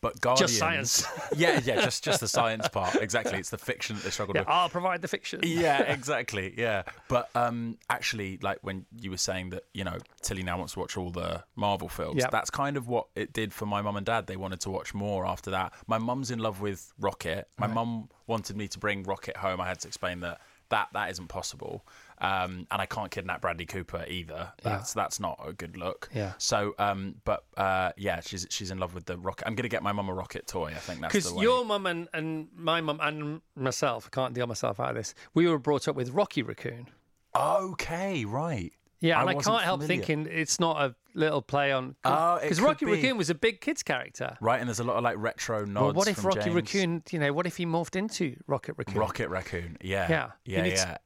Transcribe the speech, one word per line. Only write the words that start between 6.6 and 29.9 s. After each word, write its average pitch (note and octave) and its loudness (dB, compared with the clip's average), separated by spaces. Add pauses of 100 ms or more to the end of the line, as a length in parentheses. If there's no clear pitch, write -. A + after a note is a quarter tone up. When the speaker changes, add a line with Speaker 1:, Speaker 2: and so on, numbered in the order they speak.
Speaker 1:
But, B2 2
um, A#2 0 (100)
actually, G2+ -2
like, G2 0
when F#2+ -6 (120)
you G2 -6
were F2+ -6
saying F#2 -2
that, F#2 -8 (100)
you G2 -4
know, F2 -4 (260)
Tilly F#2+ -2
now F2+ 0
wants F2 -6
to F#2+ -6
watch F2 -4
all F2+ -4
the E2+ -4 (120)
Marvel G2+ 0
films, D#2 -2
Speaker 2:
Yep. A2+ 2
Speaker 1:
that's A2 0
kind C#3+ 0
of A#2+ -6
what A#2+ 0
it - -4
did A2 -2
for G#2+ -4
my G2+ 0
mum G#2 0
and G2 -4
dad. A2 0
They F#2+ -8
wanted F#2+ -6
to G2 -4
watch - -6
more G2+ -2
after F#2 -4
that. F#2 0 (140)
My A2+ 2
mum's B2 -2
in A#2 -4
love G#2+ 0
with G2+ -4
Rocket. F#2+ -2 (120)
My G#2 2
Speaker 2:
Right. A2 0
Speaker 1:
mum A#2 -2 (160)
wanted G#2 -2
me G#2 -4
to - -10
bring G2+ 0
Rocket F#2+ -4
home. F#2 0
I F2+ -2
had F#2 -4
to - -10
explain F2+ -6
that F2 -8 (280)
that, G#2+ 2
that G2 -2
isn't F2+ -10
possible. - -8 (360)
Um, F#2 0
and G2 0
I F#2+ 0
can't F#2+ -6
kidnap F2+ -6
Bradley E2+ -2
Cooper F2 -6
either. E2+ -8 (100)
Speaker 2:
Yeah. A2 0
Speaker 1:
That's, - -8
that's - -2
not F2 -4
a D#2 -6
good F2 -12
look. F#2 -6
Speaker 2:
Yeah. G2+ -2
Speaker 1:
So, G#2 0
um, G2 0 (100)
but, - 0 (140)
uh, F#2+ 2
yeah, F2+ -2
she's, F#2 -8
she's F#2 -4
in F#2 -6
love F2+ -2
with F2+ -10
the F2+ -6
rocket. F#2 -4
I'm A2 -2
gonna A#2 -2
get G#2+ 0
my G2+ 2